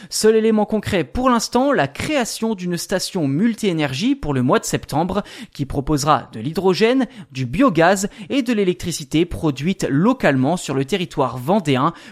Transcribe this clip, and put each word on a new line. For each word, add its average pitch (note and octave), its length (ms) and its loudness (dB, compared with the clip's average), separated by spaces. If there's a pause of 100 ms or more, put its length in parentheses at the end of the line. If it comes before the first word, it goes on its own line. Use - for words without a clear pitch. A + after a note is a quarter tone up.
Seul A3 260 4
élément A3 300 4
concret G3+ 380 -2
pour B3+ 260 0
l'instant, B3 420 2
la D#3 160 2
création A3+ 680 -4
d'une F3+ 200 -4
station F3 520 -2
multi-énergie E3+ 880 0
pour D3+ 180 -4
le C3 80 0
mois D3 160 4
de - 80 -2
septembre F3 560 -2 (320)
qui C#3 140 -6
proposera C#3 680 0
de A2 60 -10
l'hydrogène, F#3+ 680 0 (260)
du C3 140 -6
biogaz F#3+ 640 2 (220)
et C4+ 100 0
de A#3+ 100 -2
l'électricité F3 720 0
produite D3+ 680 -2
localement D#3+ 680 2
sur - 160 -6
le C3+ 120 0
territoire D3 520 -2
vendéen, D3 560 2 (180)